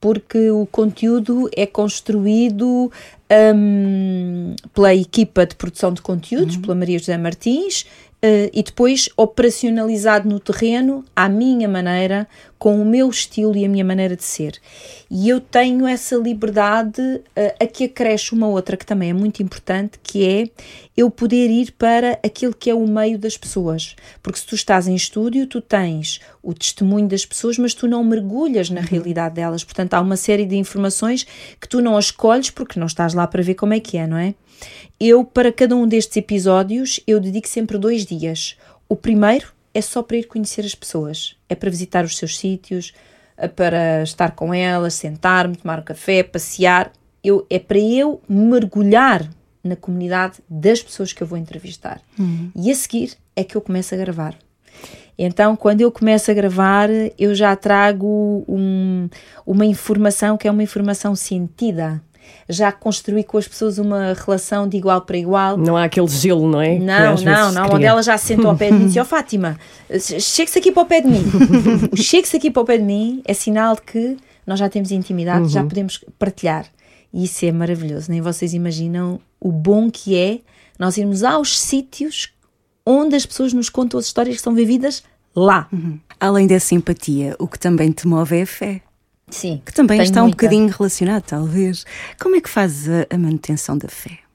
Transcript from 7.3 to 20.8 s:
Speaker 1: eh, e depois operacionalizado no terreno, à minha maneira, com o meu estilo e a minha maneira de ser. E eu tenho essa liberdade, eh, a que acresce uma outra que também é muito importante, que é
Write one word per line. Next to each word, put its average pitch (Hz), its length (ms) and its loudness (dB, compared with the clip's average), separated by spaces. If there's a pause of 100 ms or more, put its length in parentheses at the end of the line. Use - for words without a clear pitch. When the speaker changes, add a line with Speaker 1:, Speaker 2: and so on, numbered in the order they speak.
Speaker 1:
eh, 208 320 4
e 214 100 -2
depois 254 520 0
operacionalizado 220 1120 2
no 208 140 0
terreno, 254 640 -2 (100)
à 185 140 2
minha 233 400 2
maneira, 185 580 -2 (300)
com 208 240 2
o 214 40 2
meu 254 240 4
estilo 214 460 -2
e 202 80 0
a 196 60 0
minha 196 160 0
maneira 185 320 0
de - 80 -12
ser. 151 320 -8 (520)
E 190 200 0
eu 254 100 4
tenho 254 480 2
essa 254 300 -2
liberdade, 220 1040 -2 (120)
eh, 208 280 -2
a 226 40 2
que 240 200 -4
acresce 233 480 -2
uma 226 160 2
outra 190 260 -2
que 185 100 -12
também 180 260 -2
é - 20 -2
muito 202 280 -2
importante, 196 640 -6
que 196 240 0
é 208 220 0 (480)